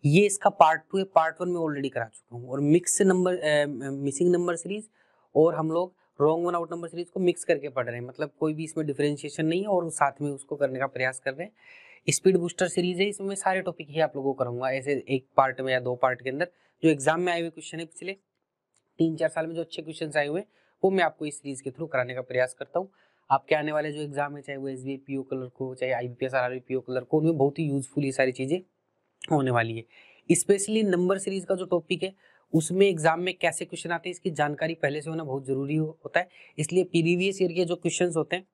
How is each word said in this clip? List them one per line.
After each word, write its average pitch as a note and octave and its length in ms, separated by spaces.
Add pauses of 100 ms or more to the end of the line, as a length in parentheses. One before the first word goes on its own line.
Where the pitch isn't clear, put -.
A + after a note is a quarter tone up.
ये E3+ 220
इसका G3+ 240
पार्ट D#3+ 400
टू G3 80
है, F#3+ 60
पार्ट D#3+ 360
वन F3+ 80
मैं F3 120
already C#3+ 300
करा A#2+ 140
चुका - 320
हूँ। A#2+ 120
और C3+ 120
मिक्स D#3+ 420
नंबर, F#3 340
अ, D3+ 300 (240)
मिसिंग C#3 420
नंबर F3 240
सीरीज G#3 320 (480)
और D#3+ 180
हम D#3 160
लोग F3 240 (260)
रॉन्ग E3 260
वन F3 80
आउट E3+ 180
नंबर E3+ 160
सीरीज E3+ 220
को F#3+ 100
मिक्स F3 240
करके D3 240
पढ़ B2+ 180
रहे A#2+ 140
हैं, B2 60
मतलब C#3+ 240 (100)
कोई D#3 140
भी D#3 100
इसमें D#3 220
डिफरेंशिएशन D3 600
नहीं E3 140
है G#3 80
और F3 220
साथ C#3+ 300
में D3 100
उसको C#3+ 260
करने C3 220
का C3+ 80
प्रयास C3 320
कर C3+ 160
रहे E3 120
हैं। G#3+ 60 (580)
स्पीड F#3+ 260
बूस्टर F3 320
सीरीज F3+ 320
है, G3+ 80
इसमें G3+ 200
मैं G3 60
सारे F#3+ 260
टॉपिक E3+ 300
ही D3+ 100
आप D#3 160
लोगों C3+ 160
को C3 60
कराऊंगा, B2 320
ऐसे C3+ 380
एक C3 180 (100)
पार्ट C3 240
में C3 120
या B2+ 80
दो B2 140
पार्ट B2 280
के B2+ 80
अंदर। D#3 180 (360)
जो D#3+ 60
एग्जाम D#3 300
में F3+ 120
आए E3+ 80
हुए E3+ 100
क्वेश्चन D#3+ 280
है E3 60
पिछले F3 280 (840)
तीन D#3+ 180
चार D#3 120
साल D#3+ 180
में, E3 80
जो E3 60
अच्छे D#3+ 220
क्वेश्चंस D#3 340
आए D3 100
हुए D#3 140
हैं, G#3 80 (360)
वो F#3+ 60
मैं F#3 140
आपको D#3 220
इस D3 120
सीरीज C3+ 220
के C3+ 100
through D#3 220
कराने B2+ 220
का B2+ 60
प्रयास B2+ 340
करता - 240
हूँ। G3 100 (420)
आपके C#3 240
आने D3+ 180
वाले D3+ 200
जो D3 80
एग्जाम C#3+ 360
है, C#3+ 60
चाहे C#3 160
वो C3+ 100
एसबीआई C3 280
पीओ C3+ 260
क्लर्क C3 380
हो, C3 140
चाहे B2+ 180
आईबीपीएस B2 420
आरआरबी B2+ 240
पीओ B2+ 220
क्लर्क B2+ 320
हो, D#3 60
उनमें D#3+ 200
बहुत C#3 200
ही E3 60
यूजफुल C#3 400
ये C3+ 80
सारी B2+ 200
चीजें C3+ 260 (720)
होने C3+ 200
वाली A2+ 260
है। A2+ 80 (520)
Specially G#3 480
नंबर F3+ 340
सीरीज F#3+ 260
का G3 100
जो F#3 100
टॉपिक E3+ 380
है, F#3+ 120 (400)
उसमें F3+ 320
एग्जाम E3 340
में F3+ 140
कैसे E3+ 300
क्वेश्चन E3 260
आते E3+ 180
हैं, F3 40
इसकी F3+ 180
जानकारी D3 440
पहले D3+ 260
से D3+ 100
होना D#3+ 140
बहुत C3+ 220
जरूरी C#3 300
हो-, D#3 180 (100)
होता - 160
है। F3+ 80 (300)
इसलिए E3+ 260
प्रीवियस F3+ 580
ईयर F3 100
के F3 120
जो E3+ 120
क्वेश्चंस E3+ 400
होते D#3+ 200
हैं F#3 160